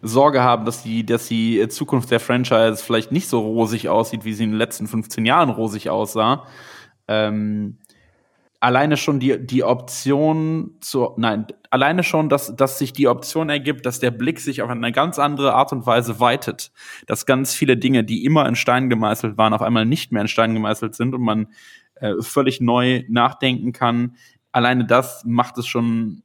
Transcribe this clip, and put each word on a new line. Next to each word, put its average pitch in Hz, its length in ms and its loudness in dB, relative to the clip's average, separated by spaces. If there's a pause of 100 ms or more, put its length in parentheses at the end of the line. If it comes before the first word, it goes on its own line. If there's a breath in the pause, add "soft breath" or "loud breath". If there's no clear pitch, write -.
Sorge 131 400 4
haben, 120 220 4
dass 117 180 -6
die, 113 200 -2
dass 117 240 -2
die, 113 320 0
äh, 113 100 2
Zukunft 135 420 -2
der 117 80 2
Franchise 113 640 2
vielleicht 113 280 -2
nicht 170 180 -2
so 120 100 2
rosig 110 480 -2
aussieht, 110 380 0
wie 110 80 -4
sie 107 100 -4
in 110 80 0
den 107 80 -2
letzten 113 260 -4
fünfzehn 113 400 -4
Jahren 143 240 4
rosig 107 400 -4
aussah. 110 560 0 (640 loud breath)
Ähm, 107 720 -2 (800 soft breath)
alleine 139 380 2
schon 143 240 0
die, 127 240 0
die 123 180 0
Option 156 1160 -2
zu, - 340 -2
nein, 110 320 -2 (220)
alleine 147 340 2
schon, 156 240 0
dass, 143 260 0
dass 131 260 0
sich 127 120 -4
die 135 160 2
Option 151 420 -2
ergibt, 139 360 -4
dass 123 160 -4
der 123 100 0
Blick 123 300 -4
sich 135 200 -6
auf 117 80 -4
eine 117 220 -4
ganz 151 280 0
andere 139 340 2
Art 135 180 2
und 127 140 -6
Weise 123 340 2
weitet, - 540 -2 (340 loud breath)
dass - 180 -4
ganz 131 280 0
viele 131 240 2
Dinge, 127 260 2
die 113 220 -4
immer 151 200 4
in - 100 0
Stein 127 340 0
gemeißelt 110 480 -2
waren, 110 160 4
auf 107 80 -2
einmal 113 240 2
nicht 135 260 -2
mehr 107 100 0
in 110 60 -2
Stein 113 260 2
gemeißelt 107 420 -2
sind 127 200 -2
und 127 60 -4
man, 107 260 0 (480 loud breath)
äh, 104 260 -4
völlig 135 380 0
neu 123 480 2
nachdenken 123 640 0
kann. 120 440 -2 (360 soft breath)
Alleine 123 340 2
das 123 400 2
macht 117 340 0
es 120 80 -6
schon 113 580 -2